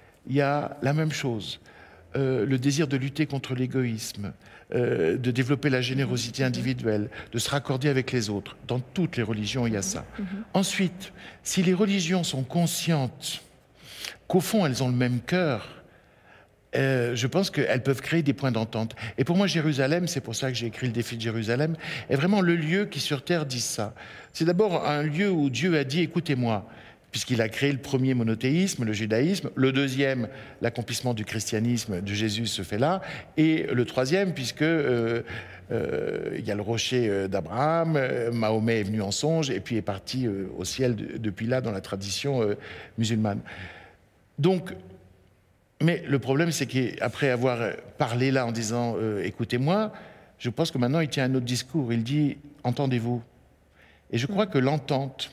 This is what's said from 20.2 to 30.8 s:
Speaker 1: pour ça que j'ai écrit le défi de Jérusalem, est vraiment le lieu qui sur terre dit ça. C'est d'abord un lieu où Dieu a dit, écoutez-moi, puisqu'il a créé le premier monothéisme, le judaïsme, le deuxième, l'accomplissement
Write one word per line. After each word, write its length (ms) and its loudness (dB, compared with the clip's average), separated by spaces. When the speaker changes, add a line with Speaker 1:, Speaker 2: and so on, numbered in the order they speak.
Speaker 1:
pour 140 -8
ça 160 -2
que 60 -4
j'ai 100 -4
écrit 200 -4
le 60 0
défi 240 -2
de 60 -8
Jérusalem, 540 0
est 80 2
vraiment 240 4
le 160 4
lieu 300 0
qui 140 -8
sur 240 -2
terre 220 0
dit 140 -4
ça. 340 -4
C'est 120 0
d'abord 420 4
un 160 2
lieu 280 2
où 200 4
Dieu 260 2
a 80 2
dit, 160 0
écoutez-moi, 640 0
puisqu'il 300 -2
a 80 4
créé 240 2
le 60 -2
premier 360 2
monothéisme, 680 2
le 80 0
judaïsme, 600 2
le 180 4
deuxième, 560 0
l'accomplissement 540 -2